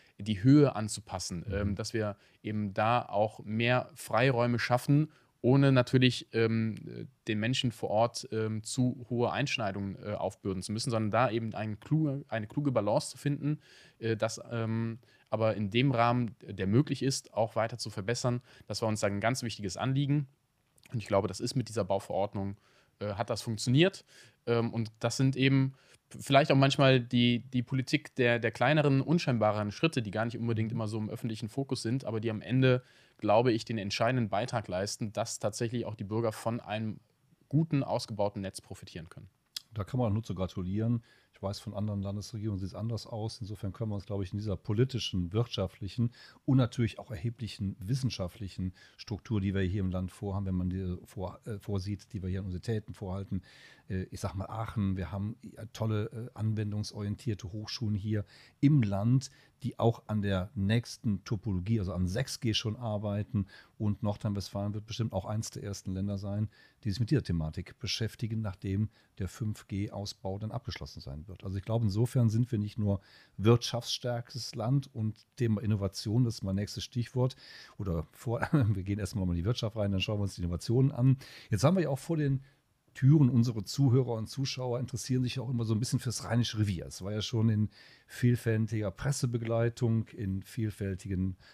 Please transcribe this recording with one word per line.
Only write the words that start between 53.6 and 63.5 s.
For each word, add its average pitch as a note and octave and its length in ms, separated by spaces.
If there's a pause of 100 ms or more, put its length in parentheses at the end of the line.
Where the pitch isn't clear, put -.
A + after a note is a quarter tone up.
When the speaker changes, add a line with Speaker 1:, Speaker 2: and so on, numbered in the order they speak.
Speaker 2:
äh, F#2 220
ich - 80
sag F2+ 160
mal F#2+ 120
Aachen, G#2 500
wir F2 160
haben, G2 240 (180)
äh, - 160
tolle, A2 400
äh, A2+ 260
anwendungsorientierte G#2 1160
Hochschulen G#2+ 420
hier G#2 300 (340)
im C#3 240
Land, G#2+ 460 (340)
die - 140
auch A2+ 300
an G#2+ 140
der G2 340
nächsten G2+ 680
Topologie, G#2 540
also F#2+ 140
an F2+ 140
sechs A2+ 320
G A2+ 140
schon G#2+ 240
arbeiten. G#2 680 (320)